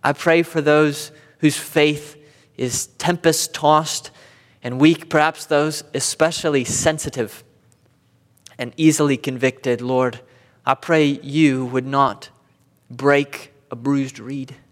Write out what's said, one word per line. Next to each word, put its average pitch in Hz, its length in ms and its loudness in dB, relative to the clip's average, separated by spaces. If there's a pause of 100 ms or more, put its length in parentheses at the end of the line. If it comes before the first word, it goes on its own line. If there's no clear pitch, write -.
I 143 100 0
pray 165 300 2
for 165 180 -4
those 151 520 2 (260)
whose 151 180 2
faith - 600 -2 (420)
is 123 300 -6 (100)
tempest-tossed 156 1120 0 (520)
and 127 160 -8
weak, 156 300 4
perhaps 156 380 0
those 151 380 -2 (100)
especially 156 680 -2
sensitive 151 800 -4 (1160)
and 120 180 -8
easily 151 400 4
convicted, 127 640 -2
Lord, 127 400 -2 (460)
I 131 80 0
pray 156 320 2
you 139 600 0
would 127 200 -4
not 135 420 0 (600)
break 143 640 -2 (160)
a 123 60 -14
bruised 135 420 -4
reed. 131 360 -12 (160)